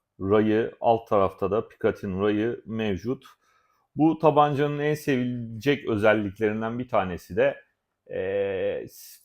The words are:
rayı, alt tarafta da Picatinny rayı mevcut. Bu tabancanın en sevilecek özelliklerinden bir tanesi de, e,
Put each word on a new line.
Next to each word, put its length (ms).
rayı, 640
alt 260
tarafta 440
da 160
Picatinny 540
rayı 440
mevcut. 600
Bu 240
tabancanın 600
en 140
sevilecek 960
özelliklerinden 880
bir 80
tanesi 480
de, 220
e, 680